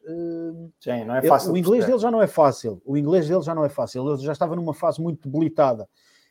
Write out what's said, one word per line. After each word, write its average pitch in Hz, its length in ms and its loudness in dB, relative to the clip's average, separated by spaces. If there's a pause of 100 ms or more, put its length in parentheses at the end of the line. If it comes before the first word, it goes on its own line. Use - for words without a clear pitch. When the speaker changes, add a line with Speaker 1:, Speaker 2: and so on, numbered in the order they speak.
Speaker 1:
eh, 165 640 -10 (100)
Speaker 2:
Sim, 120 260 -6
não 117 100 -4
é 131 40 0
Speaker 1:
ele, 139 80 2
Speaker 2:
fácil 151 220 4
Speaker 1:
o 165 40 0
Speaker 2:
de 180 60 2
Speaker 1:
inglês 196 240 4
Speaker 2:
perceber. - 80 0
Speaker 1:
dele 240 100 2
já 233 100 0
não 226 100 4
é 190 60 4
fácil. 123 580 2
O 139 120 -2
inglês 151 300 2
dele 180 140 2
já 160 140 -4
não 156 100 0
é 143 40 2
fácil. 131 440 -6
Ele 131 80 -6
já 143 100 -4
estava 165 240 -4
numa 170 180 -4
fase 160 280 -2
muito 165 260 -6
debilitada. 139 640 0 (420)